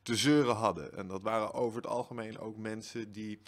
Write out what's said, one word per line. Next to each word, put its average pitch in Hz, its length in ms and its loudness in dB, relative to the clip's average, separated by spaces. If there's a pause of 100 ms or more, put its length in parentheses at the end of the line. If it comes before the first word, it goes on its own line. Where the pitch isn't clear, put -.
te 120 140 -2
zeuren 127 400 6
hadden. 95 420 0
En 98 100 -6
dat 95 140 -6
waren 107 320 0
over 117 280 0
het - 60 -8
algemeen 117 520 -4
ook 110 180 -8
mensen 110 540 -8
die 104 360 -8